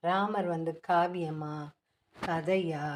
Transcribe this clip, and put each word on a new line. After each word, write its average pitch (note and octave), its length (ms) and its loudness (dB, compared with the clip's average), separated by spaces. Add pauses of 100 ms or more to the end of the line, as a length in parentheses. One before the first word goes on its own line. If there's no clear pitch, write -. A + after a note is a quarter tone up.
ராமர் G3 420 2
வந்து E3 260 -2 (160)
காவியமா, E3+ 680 0 (640)
கதையா, E3 680 0 (120)